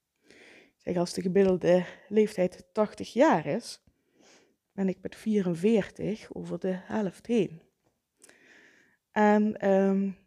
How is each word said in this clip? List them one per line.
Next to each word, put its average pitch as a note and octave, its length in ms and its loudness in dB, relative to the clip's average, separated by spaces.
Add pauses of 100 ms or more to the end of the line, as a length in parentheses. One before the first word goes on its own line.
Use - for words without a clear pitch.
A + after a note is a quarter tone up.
(240)
Ik - 540 -20
zeg, F3+ 200 -6
als F3 160 -2
de F#3 80 -6
gemiddelde F3+ 640 2 (240)
leeftijd G#3 640 0
tachtig - 400 -4
jaar A3 320 4
is, E3 380 -8 (880)
ben G3 180 -4
ik F3+ 120 -8
met - 140 -14
vierenveertig F#3+ 1160 -2
over F3 260 -10
de F#3 120 -4
helft F#3 540 -6
heen. G3 400 -2 (1500)
En, G#3+ 420 2
ehm, G3 540 2 (160)